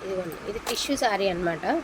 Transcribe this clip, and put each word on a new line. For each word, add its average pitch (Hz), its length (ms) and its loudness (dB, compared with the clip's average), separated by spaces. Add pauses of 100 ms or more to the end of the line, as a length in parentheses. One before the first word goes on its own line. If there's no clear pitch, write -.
ఇదిగోండి, 185 460 -4
ఇది 220 80 -6
టిష్యూ 240 380 0
శారీ 202 320 2
అనమాట 170 380 0 (180)